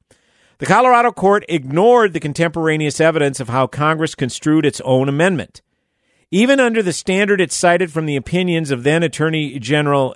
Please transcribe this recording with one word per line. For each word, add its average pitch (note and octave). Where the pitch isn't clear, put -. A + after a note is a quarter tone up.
The C#3
Colorado A#3+
court G3+
ignored F3
the D#3
contemporaneous D#3
evidence D#3
of A#2+
how B2+
Congress D#3
construed D3+
its -
own C3
amendment. D3
Even B3+
under A3+
the F3+
standard G3
it E3+
cited F3
from D#3+
the D3
opinions E3
of B2
then D#3
Attorney D#3
General C#3